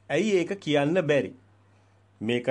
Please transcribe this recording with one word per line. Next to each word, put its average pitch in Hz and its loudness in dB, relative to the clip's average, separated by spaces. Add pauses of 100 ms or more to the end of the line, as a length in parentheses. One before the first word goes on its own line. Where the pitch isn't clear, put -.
ඇයි 196 0
ඒක 180 0
කියන්න 147 0
බැරි? 147 0 (840)
මේක 120 -2